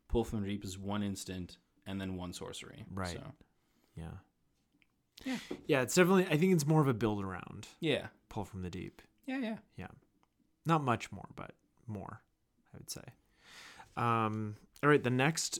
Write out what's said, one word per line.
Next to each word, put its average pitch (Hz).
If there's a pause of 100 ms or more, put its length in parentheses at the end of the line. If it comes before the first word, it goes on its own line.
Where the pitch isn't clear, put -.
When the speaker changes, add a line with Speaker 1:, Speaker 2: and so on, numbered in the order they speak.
Speaker 1:
Pull 117
from 110
the 98
Deep 101
is 92
one 101
instant 92 (280)
and 98
then 92
one 90
sorcery. -
Speaker 2:
Right. 92
Speaker 1:
So. - (720)
Speaker 2:
Yeah. 82 (1200)
Speaker 1:
Yeah. 262 (280)
Speaker 2:
Yeah, 139
it's 123
definitely, 185
I 151
think 190
it's 147
more 156
of 139
a 131
build 104
around. 95 (120)
Speaker 1:
Yeah. 113 (220)
Speaker 2:
Pull 107
from 95
the 90
Deep. 90 (240)
Speaker 1:
Yeah, 269
yeah. 220 (200)
Speaker 2:
Yeah. 92 (800)
Not 156
much 117
more, -
but - (360)
more, 98 (520)
I -
would -
say. - (920)
Um, 110 (260)
all 147
right, 147
the 123
next 131